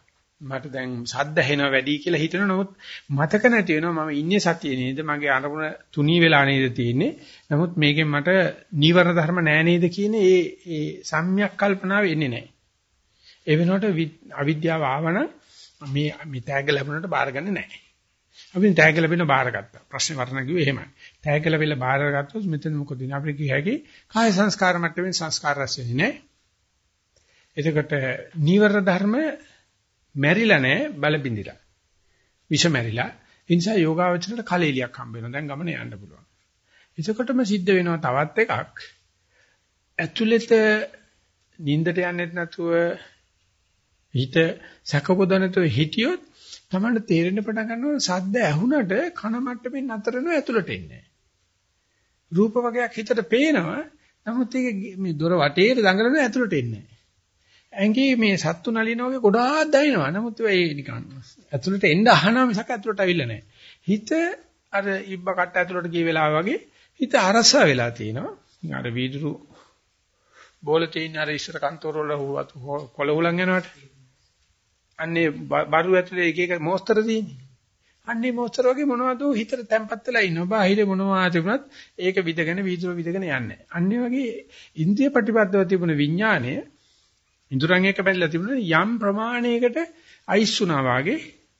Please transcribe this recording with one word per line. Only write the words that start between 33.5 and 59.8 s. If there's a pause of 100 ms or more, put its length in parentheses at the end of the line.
නිසා
යෝගාවචරයට
කලෙලියක්
හම්බ
වෙනවා.
දැන්
ගමන
යන්න
පුළුවන්. (720)
එතකොටම
සිද්ධ
වෙනවා
තවත්
එකක්. (1200)
ඇතුළත (1080)
නිින්දට
යන්නෙත්
නැතුව (1400)
හිත (460)
සැකපොදනතුව
හිටියොත් (420)
තමන්ට
තේරෙන්න
පටන්
ගන්නවා
සද්ද
ඇහුණට (180)
කන
මට්ටමින්
නතර
වෙනවා
ඇතුළට
එන්නේ
නැහැ. (1200)
රූප
වගේක්
හිතට
පේනවා. (440)
නමුත්
ඒක (120)
මේ
දොර
වටේට
දඟලන
ඇතුළට
එන්නේ
නැහැ. (760)
ඇඟේ
මේ
සත්තු
නලියන
වගේ
ගොඩාක්
දැනෙනවා.